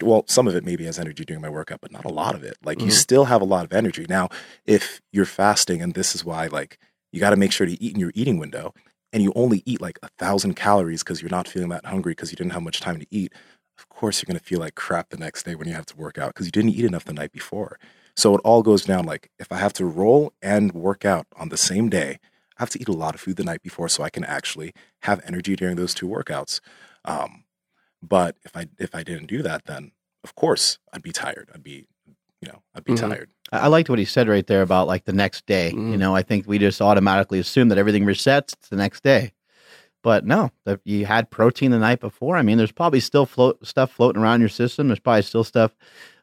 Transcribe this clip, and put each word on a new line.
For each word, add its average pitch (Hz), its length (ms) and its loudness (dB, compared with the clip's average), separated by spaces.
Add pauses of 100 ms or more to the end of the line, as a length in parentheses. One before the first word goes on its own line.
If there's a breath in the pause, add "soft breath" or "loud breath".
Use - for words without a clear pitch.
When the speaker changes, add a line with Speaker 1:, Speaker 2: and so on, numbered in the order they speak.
Speaker 1:
Well, 110 260 4
some 127 180 4
of 92 80 0
it 85 80 -2
maybe 85 240 -6
as 82 120 -8
energy 80 260 -10
during 78 160 -12
my 78 80 -10
workout, 76 320 -10
but - 100 -20
not - 140 -16
a - 60 -8
lot 78 240 -4
of - 100 -14
it. - 180 -16
Like, - 180 -8
you 104 80 -2
Speaker 2:
Mm-hmm. - 40 0
Speaker 1:
still 131 320 6
have 120 160 4
a 98 60 2
lot 92 180 0
of 80 80 -12
energy. 95 380 -2
Now, 92 180 0 (380 loud breath)
if - 340 0 (100)
you're 98 140 2
fasting, 98 560 0
and 87 140 -6
this 92 200 -4
is 82 80 -8
why, 82 260 -6
like, 71 300 -10 (340)
you - 80 -8
gotta 208 160 4
make 196 160 4
sure - 140 0
to 85 160 -6
eat 226 120 -6
in 202 60 -6
your - 140 -4
eating 113 240 0
window, - 360 -12 (360)
and 107 120 0
you 98 120 2
only 117 300 2
eat, 127 160 -6
like, 87 220 -10
a - 60 -18 (100)
thousand 98 360 -2
calories 90 480 2
'cause 82 200 -10
you're 85 80 -10
not 90 180 -4
feeling 87 220 -6
that 85 160 -10
hungry 87 280 -4
'cause 82 160 -12
you - 60 -14
didn't 87 160 -8
have 85 100 -8
much 82 180 -8
time 85 200 -8
to 71 100 -18
eat, 98 220 -6 (460 soft breath)
of - 100 -20
course - 320 -4
you're - 60 -10
gonna 87 120 -6
feel 87 220 -6
like 80 140 -10
crap - 340 -6
the - 80 -16
next 80 280 -12
day 87 100 -10
when 78 120 -12
you 85 80 -8
have 80 120 -14
to - 100 -20
work 76 220 -14
out 69 160 -8
'cause 95 100 -8
you 85 80 -8
didn't 107 200 2
eat 117 120 -2
enough 90 220 -2
the 78 80 -12
night 73 180 -10
before. - 460 -12 (380 soft breath)
So 101 180 6
it 98 100 4
all 113 180 6
goes 104 220 4
down, 92 220 0
like, 78 320 -10
if - 120 -16
I 90 60 -8
have 101 180 -2
to 92 120 -4
roll 107 560 2
and 101 300 2
work 92 340 -4
out 90 200 0 (120)
on 82 100 -10
the 80 80 -12
same 107 320 0
day, 73 300 -2 (400)
I - 40 -12
have 120 80 -6
to - 100 -10
eat 120 80 -8
a 101 40 0
lot 80 220 -4
of - 60 -18
food 92 160 -8
the 92 80 -4
night 82 180 -8
before 85 260 -10
so - 140 -2
I 73 80 -4
can - 140 -8
actually 87 480 -10 (300 soft breath)
have 101 240 -2
energy 90 300 -6
during 90 200 -4
those 90 180 -4
two 90 140 -8
workouts. 76 520 -8 (440 soft breath)
Um, 71 400 -8 (580)
but 87 420 0
if - 120 -20
I, 85 100 -12 (120)
if 92 160 -10
I 82 80 -10
didn't 80 240 -12
do 120 160 -8
that, 80 240 -8
then 143 260 -14 (320)
of - 100 -20
course - 440 0 (140)
I'd - 100 -14
be 165 100 -14
tired. - 420 -10
I'd - 80 -20
be, 69 240 -20 (540)
you - 80 -16
know, - 140 -20 (120)
I'd - 100 -18
be 123 100 0
Speaker 2:
Mm-hmm. 110 160 -2
Speaker 1:
tired. 98 200 -10 (220)
Speaker 3:
I, 117 60 0
I - 80 2
liked 156 240 4
what 120 80 2
he 98 80 0
said 123 220 2
right 101 180 2
there 98 160 4
about, 92 240 2
like, 90 180 -2
the 101 80 -4
next 98 320 0
day. 92 280 0
Speaker 2:
Mm-hmm. 113 200 -4
Speaker 3:
You 101 60 -2
know, 95 180 2
I 92 60 4
think 101 240 -2
we 104 120 0
just 101 220 2
automatically 98 600 4
assume 120 280 4
that 98 100 4
everything 104 280 4
resets, 135 480 2
it's - 160 -20
the 101 60 -6
next 101 260 -2
day. 120 300 4 (680 soft breath)
But 113 220 4
no, 151 260 2 (140)
that 98 200 -2
you 104 200 -2
had 110 260 0
protein 117 420 2
the 117 60 2
night 113 220 2
before. 147 380 -4
I 151 40 2
mean, 110 140 4
there's 110 160 2
probably 156 280 2
still 139 260 2
float, - 400 2
stuff 131 240 0
floating 117 320 2
around 113 180 4
your 110 80 4
system. 123 400 -2
There's 107 120 0
probably 110 220 4
still 113 220 0
stuff, 110 300 2 (480 soft breath)